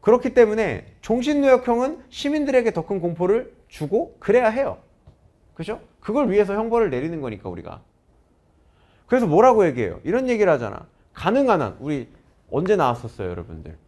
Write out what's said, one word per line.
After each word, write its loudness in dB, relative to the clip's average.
그렇기 2
때문에 2
종신노역형은 0
시민들에게 0
더 -6
큰 -4
공포를 -2
주고 -6
그래야 2
해요. -4
그죠? -10
그걸 -2
위해서 2
형벌을 0
내리는 -6
거니까 -10
우리가. -14
그래서 2
뭐라고 6
얘기해요? -4
이런 -2
얘기를 2
하잖아. -4
가능한 2
한, -6
우리 -6
언제 0
나왔었어요, -4
여러분들? -12